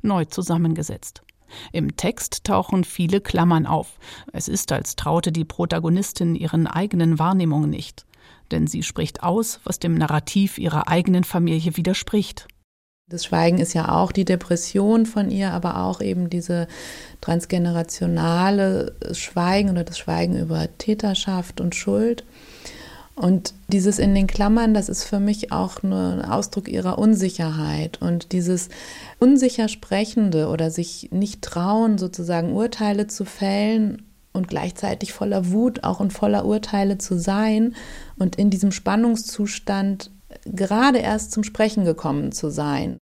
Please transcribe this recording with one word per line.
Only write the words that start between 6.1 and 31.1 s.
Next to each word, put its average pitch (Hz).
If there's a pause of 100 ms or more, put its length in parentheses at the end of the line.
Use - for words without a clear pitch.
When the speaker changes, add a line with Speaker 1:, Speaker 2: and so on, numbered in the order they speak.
Speaker 1:
ihren 165
eigenen 165
Wahrnehmungen 156
nicht. - (460)
Denn 156
sie 156
spricht -
aus, 214
was -
dem 170
Narrativ 160
ihrer 156
eigenen 180
Familie 165
widerspricht. - (640)
Speaker 2:
Das 170
Schweigen 170
ist 165
ja 165
auch 180
die 190
Depression 196
von 202
ihr, 196
aber 175
auch 185
eben 180
diese 170 (540)
transgenerationale 170 (180)
Schweigen 185
oder 175
das 170
Schweigen 175
über 160
Täterschaft 196
und 175
Schuld. 220 (880)
Und 185 (120)
dieses 202
in 196
den 196
Klammern, 220
das 208
ist -
für 202
mich 208
auch 185
nur 190
ein -
Ausdruck -
ihrer 185
Unsicherheit. 160
Und 170
dieses 180 (500)
unsicher 247
Sprechende 202
oder 160
sich -